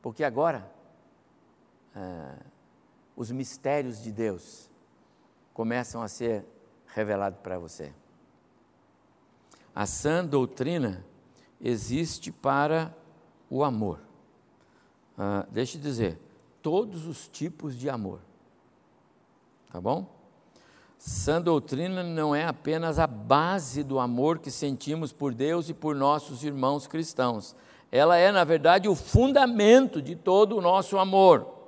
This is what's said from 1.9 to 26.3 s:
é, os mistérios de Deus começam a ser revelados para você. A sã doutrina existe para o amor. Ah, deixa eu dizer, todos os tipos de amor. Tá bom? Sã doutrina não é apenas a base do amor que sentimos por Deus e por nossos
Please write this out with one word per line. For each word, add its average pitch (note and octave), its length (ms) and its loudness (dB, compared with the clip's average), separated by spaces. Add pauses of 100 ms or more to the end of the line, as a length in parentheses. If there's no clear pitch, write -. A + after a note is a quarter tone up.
é, F2 400 -14 (800)
os A#2 140 -10
mistérios B2+ 720 -6
de A2+ 80 -12
Deus G#2 580 -8 (880)
começam A#2 480 -6
a G#2+ 60 -8
ser A2 360 -4 (420)
revelados G2+ 540 -4
para F#2 180 -10
você. D#2+ 340 -14 (1800)
A G2+ 120 -4
sã E3 380 -2
doutrina C3 800 -2 (560)
existe B2 720 -4
para D3+ 600 -2 (540)
o C3 140 -2
amor. G#2+ 380 -4 (1160)
Ah, G2+ 340 -6
deixa B2+ 260 -6
eu C#3+ 60 -14
dizer, A2+ 360 -4 (440)
todos F3 440 -4
os E3 220 -14
tipos C#3+ 480 -12
de B2+ 140 -8
amor. G#2 300 -8 (1500)
Tá F2+ 100 -12
bom? D3 260 -4 (920)
Sã D3 420 -2
doutrina E3+ 640 -2
não D#3+ 320 -2
é D3+ 100 -2
apenas D#3+ 540 -4
a D#3+ 80 2
base C#3 760 0
do C3+ 160 -2
amor B2+ 400 0
que C#3+ 120 -12
sentimos C#3+ 640 -6
por C#3 220 -6
Deus D#3 340 -2
e D3+ 60 -8
por D3+ 200 -4
nossos C#3 480 0